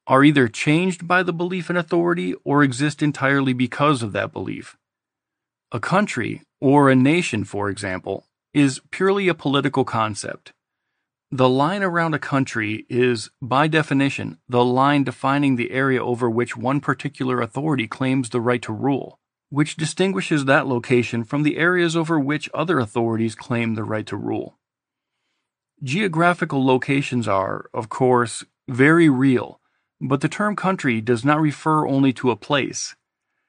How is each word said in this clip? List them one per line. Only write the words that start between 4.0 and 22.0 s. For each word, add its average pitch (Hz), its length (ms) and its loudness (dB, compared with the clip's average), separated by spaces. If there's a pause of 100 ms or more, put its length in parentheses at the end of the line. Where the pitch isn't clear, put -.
of 104 100 -6
that 104 200 -4
belief. - 440 -10 (960)
A 120 80 -6
country, 120 640 -2 (180)
or 139 300 6
a 131 40 6
nation, 131 500 2
for 101 240 -6
example, 95 580 -8 (280)
is 139 260 2 (100)
purely 190 380 0
a 170 60 2
political 139 500 0
concept. - 680 -6 (800)
The 127 180 4
line 147 340 0
around 170 320 0
a 139 60 -4
country 110 680 -4
is, 123 420 0 (120)
by 131 240 0
definition, 139 720 -2 (100)
the 123 160 4
line 135 380 2
defining 135 540 0
the 120 160 -4
area 131 300 0
over 120 280 -2
which 120 260 -2
one 127 240 -2
particular 131 600 -4
authority 127 480 -4
claims 131 420 -2
the 127 100 -2
right 120 220 -2
to - 100 -8
rule, 120 460 -4 (300)
which 151 280 -2
distinguishes 175 680 -2
that 135 240 2
location 120 560 0
from 143 180 -4
the 147 140 0
areas 170 400 0
over 165 240 0